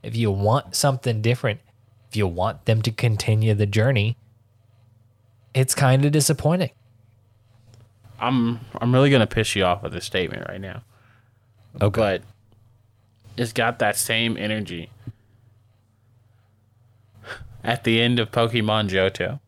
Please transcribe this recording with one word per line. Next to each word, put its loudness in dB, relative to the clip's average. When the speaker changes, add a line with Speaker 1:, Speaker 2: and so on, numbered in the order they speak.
Speaker 1:
if -10
you 0
want 0
something 0
different, 0
if -6
you 2
want -4
them 2
to -2
continue 0
the 2
journey, 0
it's 2
kinda 4
disappointing. 0
Speaker 2:
I'm, 0
I'm 2
really 6
gonna 4
piss -2
you 2
off 2
with -8
this -8
statement -4
right -12
now. -14
Speaker 1:
Okay. 2
Speaker 2:
But 0
it's -4
got -2
that 0
same -2
energy -8
at -2
the 2
end 2
of -4
Pokemon 0
Johto 0